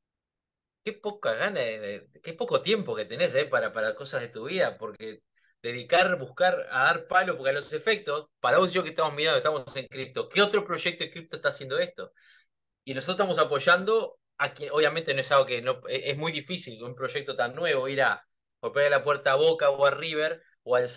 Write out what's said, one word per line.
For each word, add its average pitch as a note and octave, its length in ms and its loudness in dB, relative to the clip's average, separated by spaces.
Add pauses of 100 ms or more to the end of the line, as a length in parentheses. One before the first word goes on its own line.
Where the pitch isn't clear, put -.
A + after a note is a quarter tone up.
(840)
qué G#3+ 100 -6
poca G#3 400 -6
gana E3 260 -2
de, A2+ 200 -4
de, G2+ 440 -12
qué E3 100 -12
poco D#3+ 280 0
tiempo F#3+ 340 -2
que G#2+ 100 -4
tenés, C#3+ 300 -2
eh, C#3+ 100 2
para, A2 280 0
para A2 200 -2
cosas C#3 280 -6
de A#2 80 -10
tu A2+ 160 -12
vida, C#3 320 -2
porque G#2+ 440 -12 (400)
dedicar, E3+ 560 0
buscar F3 540 -2
a C3 140 2
dar E3 220 0
palo, F3+ 280 0
porque C3+ 160 -2
a - 20 -2
los C#3+ 200 -6
efectos, D#3+ 560 -2 (100)
para C3 180 4
vos F3+ 140 4
y - 20 -10
yo F3+ 100 0
que D#3 60 -6
estamos D#3 240 -2
mirando, D3+ 240 2
estamos C#3+ 260 0 (120)
en B2+ 120 -8
cripto, C3 420 -8
¿qué F#3 120 2
otro G#3 240 2
proyecto E3+ 380 -4
de D#3 80 -8
cripto E3 240 -14
está C#3+ 140 -2
haciendo C3+ 280 -4
esto? F3 360 -4 (680)
Y C3+ 100 -10
nosotros C3+ 220 -4
estamos F#3 220 2
apoyando F3 800 2 (200)
a C#3 160 -4
que, C#3 180 -10
obviamente D#3 420 2
no C3+ 80 0
es C3 100 -4
algo C#3 140 6
que B2 160 -4
no, B2+ 260 -2
es, B2+ 180 -4
es C3+ 120 -2
muy D#3+ 140 -4
difícil D3 500 -10
un B2 140 -12
proyecto C3+ 400 -6
tan A#2+ 180 -2
nuevo C#3+ 360 -2
ir C3+ 120 0
a A2+ 240 0 (360)
golpear C#3 280 2
la C#3 140 6
puerta C#3 300 4
a - 20 6
Boca D#3 340 6
o C#3 160 4
a C#3 60 8
River, D#3 500 -2 (220)
o B2 120 2
al, B2 100 4 (120)